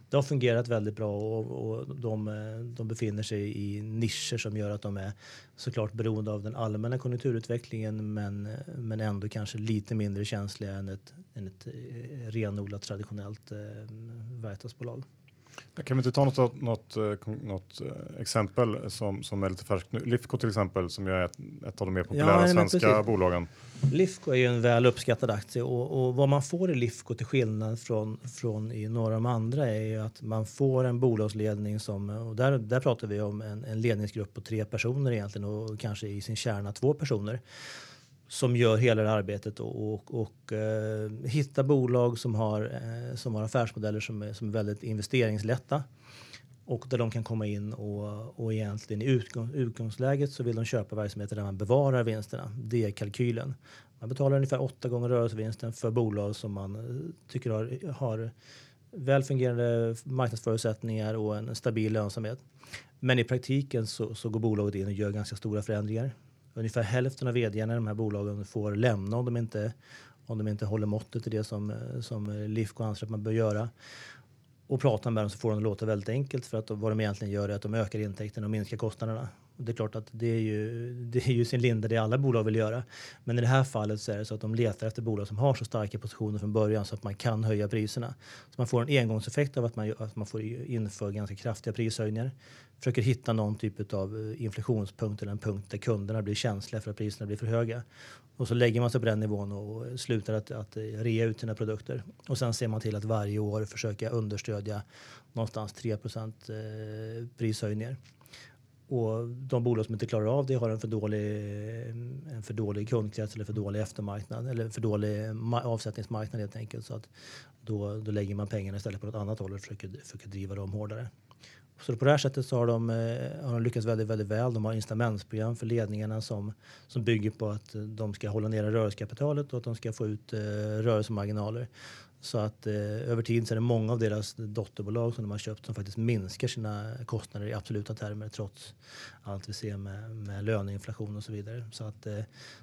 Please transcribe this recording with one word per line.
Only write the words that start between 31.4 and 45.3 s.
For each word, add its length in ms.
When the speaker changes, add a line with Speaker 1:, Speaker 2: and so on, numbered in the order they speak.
Speaker 1:
som, 300
och 260
där, 220
där 220
pratar 260
vi 140
om 220
en, 220
en 160
ledningsgrupp 540
på 60
tre 240
personer 480
egentligen 320
och 340
kanske 300
i 120
sin 160
kärna 360
två 220
personer 460
som 280
gör 200
hela 260
det 60
här 80
arbetet 440
och, 340
och, 280
och, 300
eh, 580
hittar 380
bolag 560
som 160
har, 300
eh, 520
som 180
har 80
affärsmodeller 580
som 220
är, 100
som 160
är 40
väldigt 300
investeringslätta 1000